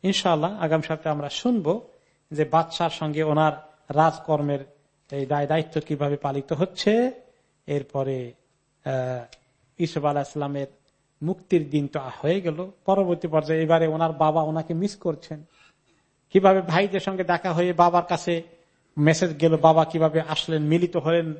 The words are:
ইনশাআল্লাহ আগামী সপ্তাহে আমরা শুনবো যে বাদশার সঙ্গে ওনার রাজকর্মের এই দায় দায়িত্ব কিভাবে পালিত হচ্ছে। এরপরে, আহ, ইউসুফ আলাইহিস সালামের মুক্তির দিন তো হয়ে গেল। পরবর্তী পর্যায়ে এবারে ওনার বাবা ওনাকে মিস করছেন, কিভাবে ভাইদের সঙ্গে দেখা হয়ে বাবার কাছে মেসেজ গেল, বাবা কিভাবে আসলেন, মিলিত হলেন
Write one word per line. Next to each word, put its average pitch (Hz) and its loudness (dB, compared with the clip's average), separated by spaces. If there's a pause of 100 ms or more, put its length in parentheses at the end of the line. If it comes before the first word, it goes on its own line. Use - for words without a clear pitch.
ইনশাআল্লাহ 185 0
আগামী 160 2
সপ্তাহে 156 -4
আমরা 147 -8
শুনবো 214 -2 (500)
যে 151 -2
বাদশার 160 0
সঙ্গে 151 -4
ওনার 151 4 (380)
রাজকর্মের 147 0 (520)
এই 139 -6
দায় 147 -2
দায়িত্ব 160 -2
কিভাবে 143 -4
পালিত 139 -4
হচ্ছে। 220 0 (560)
এরপরে, 135 -6 (520)
আহ, 127 -6 (520)
ইউসুফ 156 -4
আলাইহিস 143 0
সালামের 143 -6 (560)
মুক্তির 170 -2
দিন 143 -2
তো 143 -6
হয়ে 147 -2
গেল। 175 -6 (140)
পরবর্তী 180 0
পর্যায়ে 156 0
এবারে 165 4
ওনার 160 0
বাবা 156 2
ওনাকে 156 -4
মিস 185 -2
করছেন, 151 -8 (840)
কিভাবে 190 6
ভাইদের 185 0
সঙ্গে 185 -6
দেখা 175 -2
হয়ে 175 0
বাবার 175 4
কাছে 170 -4 (540)
মেসেজ 156 2
গেল, 160 4
বাবা 160 6
কিভাবে 160 0
আসলেন, 156 -4
মিলিত 170 0
হলেন 160 0